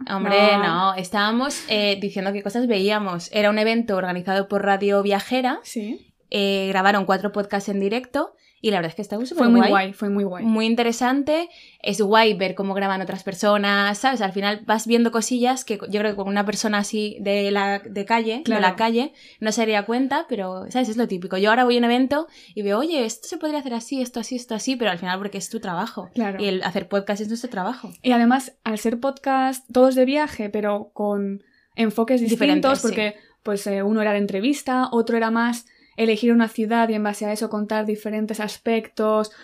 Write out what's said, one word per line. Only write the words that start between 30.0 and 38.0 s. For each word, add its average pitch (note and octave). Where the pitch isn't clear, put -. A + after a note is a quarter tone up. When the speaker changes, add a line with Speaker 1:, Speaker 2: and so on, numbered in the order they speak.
Speaker 2:
viaje, C#4+
pero G#3
con G3+
enfoques A#3
distintos, A3
Speaker 1:
Diferentes, C#4
sí. A#3
Speaker 2:
porque, G#3+
pues, G3+
eh, G3
uno G#3+
era G#3+
de G#3
entrevista, B3+
otro A#3
era A3+
más A#3
elegir A3+
una A#3
ciudad A3+
y A3
en G#3+
base G#3
a G#3
eso A3
contar G#3+
diferentes G#3+